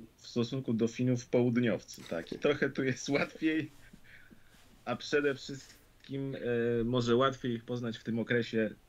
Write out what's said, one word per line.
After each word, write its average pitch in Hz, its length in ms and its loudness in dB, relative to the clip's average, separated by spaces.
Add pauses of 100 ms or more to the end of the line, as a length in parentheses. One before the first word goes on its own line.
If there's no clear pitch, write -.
(160)
w - 100 -20
stosunku 120 480 -2
do 113 140 2
Finów 123 380 0
południowcy, 120 840 2
tak? 82 220 -6
I - 60 -6
trochę 143 320 2
tu 139 140 -2
jest 131 240 -2
łatwiej, 156 640 0 (1120)
a 123 120 -4
przede 143 380 0
wszystkim, 135 1000 -10
e, 120 500 0
może 120 320 4
łatwiej 131 360 2
ich 113 120 -6
poznać 123 340 -6
w - 60 -20
tym 113 140 -2
okresie 113 560 0 (140)